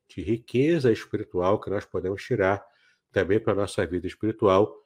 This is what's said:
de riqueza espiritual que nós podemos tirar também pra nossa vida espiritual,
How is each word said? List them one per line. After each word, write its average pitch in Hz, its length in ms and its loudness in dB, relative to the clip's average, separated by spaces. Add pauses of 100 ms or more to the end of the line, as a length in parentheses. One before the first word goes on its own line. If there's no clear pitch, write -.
de - 140 -12
riqueza 127 720 0
espiritual 104 680 -2
que - 80 -12
nós 101 160 -4
podemos 92 400 -6
tirar 101 400 0 (480)
também 98 260 2
pra 110 160 0
nossa 98 300 -2
vida 87 220 -4
espiritual, 104 680 2 (120)